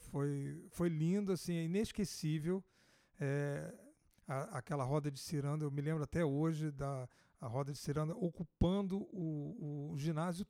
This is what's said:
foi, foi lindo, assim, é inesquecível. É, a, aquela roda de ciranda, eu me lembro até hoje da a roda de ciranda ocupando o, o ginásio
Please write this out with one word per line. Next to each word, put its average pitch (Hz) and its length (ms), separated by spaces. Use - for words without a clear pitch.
foi, 143 600
foi 175 180
lindo, 175 440
assim, 175 240
é 165 80
inesquecível. 175 1000
É, 143 540
a, 143 320
aquela 143 260
roda 147 260
de 139 100
ciranda, 151 440
eu 147 60
me 143 120
lembro 156 200
até 165 220
hoje 156 460
da 139 380
a 135 60
roda 135 260
de 139 60
ciranda 156 380
ocupando 185 800
o, 151 800
o 160 60
ginásio 165 520